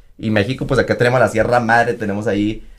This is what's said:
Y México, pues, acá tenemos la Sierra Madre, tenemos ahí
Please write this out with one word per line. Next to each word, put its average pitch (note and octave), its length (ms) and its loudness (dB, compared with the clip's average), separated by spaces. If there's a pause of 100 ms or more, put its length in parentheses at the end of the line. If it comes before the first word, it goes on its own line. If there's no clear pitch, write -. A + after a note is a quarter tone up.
(180)
Y A2 120 -4
México, A2 360 0
pues, C3 140 0
acá - 180 -2
tenemos B2 220 2
la G#2+ 80 4
Sierra A2 320 2
Madre, A#2 340 2
tenemos G#2 320 -6
ahí G#2 380 -2 (140)